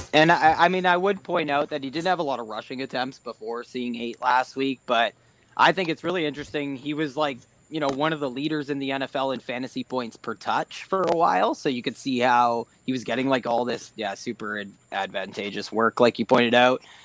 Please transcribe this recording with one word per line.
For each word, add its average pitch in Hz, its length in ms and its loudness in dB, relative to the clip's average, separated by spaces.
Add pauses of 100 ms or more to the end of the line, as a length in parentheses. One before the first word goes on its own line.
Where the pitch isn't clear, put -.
(140)
and 156 180 8
I, 160 340 6
I - 40 8
mean, 185 160 0
I 180 100 6
would 190 260 0
point 160 300 -2
out 147 200 0
that 147 120 -6
he 135 60 -8
didn't 165 180 -4
have 180 120 2
a 170 40 -2
lot 135 160 -4
of 117 80 -10
rushing 117 340 -10
attempts 135 380 -6
before 117 460 -10
seeing 123 300 -6
eight 117 260 -8
last 127 340 0
week, 135 300 -4
but 117 280 2 (440)
I 151 160 6
think 175 160 -2
it's 156 140 -6
really 170 220 -2
interesting. 143 520 -6
He 143 160 -8
was, 143 240 -4
like, 143 220 -2 (300)
you 156 100 -8
know, 139 100 0
one 147 240 0
of 147 80 -6
the 143 80 -2
leaders 143 400 -4
in 143 100 -4
the 135 140 -4
N 135 80 -4
F 127 140 -6
L 135 160 0
in 123 100 -6
fantasy 127 420 -8
points 123 320 -6
per - 180 -10
touch - 520 -4
for 190 180 0
a 175 120 2
while, 185 380 2
so - 140 -6
you 123 160 -2
could - 140 -6
see 127 220 -2
how 120 480 4 (180)
he 131 80 -2
was 123 100 -4
getting, 120 240 -2
like, 131 180 2
all 123 200 0
this, - 300 -6
yeah, 101 200 -4
super 107 440 -8
ad-, 101 120 -10 (220)
advantageous 98 760 -6
work, 110 280 2
like 120 180 6
you 120 80 -2
pointed 120 280 4
out. 127 280 4 (240)